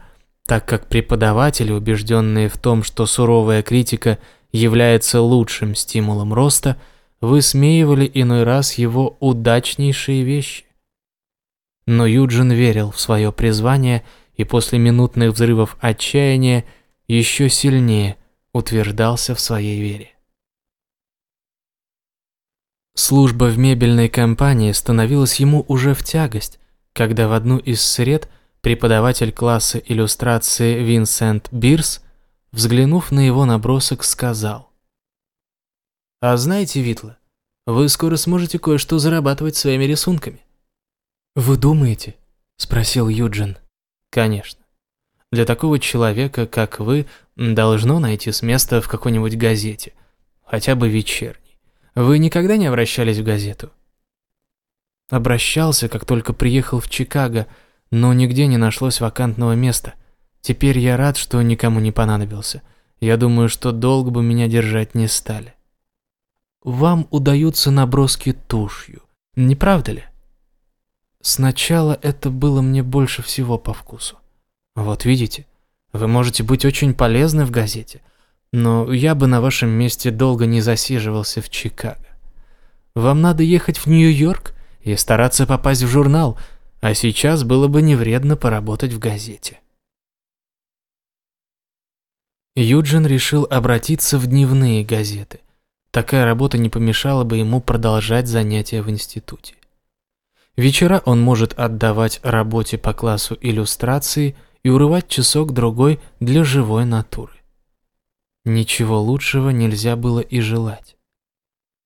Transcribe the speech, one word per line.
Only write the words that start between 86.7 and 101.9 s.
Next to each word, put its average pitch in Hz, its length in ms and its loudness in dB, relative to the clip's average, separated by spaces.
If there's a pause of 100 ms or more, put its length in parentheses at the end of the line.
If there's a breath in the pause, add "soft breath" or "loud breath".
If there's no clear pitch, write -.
а 110 140 0
сейчас 139 500 0
было 127 240 2
бы 147 140 2
не 156 140 4
вредно 127 420 0
поработать 110 560 -2
в 113 60 -8
газете». 104 600 -8 (3000)
Юджин 147 520 2
решил 139 420 0
обратиться 127 720 0
в 127 80 -2
дневные 131 560 2
газеты. 104 580 -6 (480)
Такая 123 360 0
работа 120 340 0
не 113 100 0
помешала 117 540 0
бы 113 140 -2
ему 113 240 0
продолжать 113 680 0
занятия 107 560 -2
в 107 60 -6
институте. - 680 -10 (1000)
Вечера 170 480 2
он 120 160 4
может 117 320 2
отдавать 110 720 -2